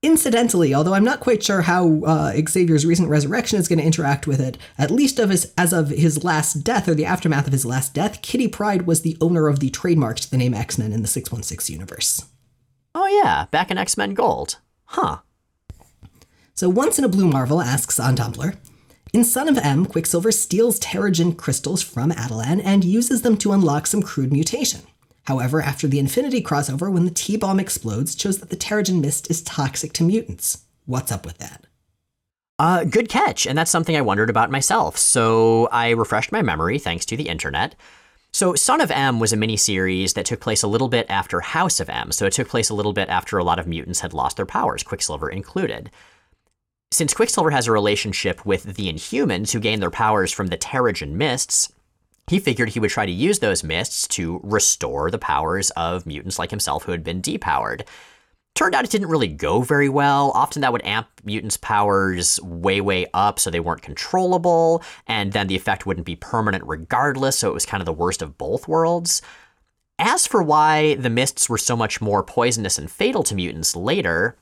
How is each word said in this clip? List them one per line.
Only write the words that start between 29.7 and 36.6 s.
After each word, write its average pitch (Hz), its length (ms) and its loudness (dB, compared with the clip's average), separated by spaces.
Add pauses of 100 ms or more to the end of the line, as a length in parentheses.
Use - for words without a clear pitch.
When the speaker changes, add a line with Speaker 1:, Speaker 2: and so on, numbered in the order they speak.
Speaker 1:
to 165 100 0
mutants. - 640 -2 (180)
What's 127 260 -4
up 98 160 -6
with 85 120 -14
that?" - 280 -18 (920)
Speaker 2:
Uh, 175 240 2
good 214 240 2
catch, - 360 0
and 139 140 -2
that's 160 140 0
something 165 240 0
I 147 60 2
wondered 107 280 2
about 113 220 2
myself. 147 440 0
So 113 760 4
I 117 180 2
refreshed 113 400 0
my 220 120 0
memory 92 360 0